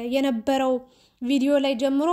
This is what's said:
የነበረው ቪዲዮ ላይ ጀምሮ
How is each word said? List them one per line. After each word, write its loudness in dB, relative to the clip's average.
የነበረው 0
ቪዲዮ 0
ላይ 2
ጀምሮ 0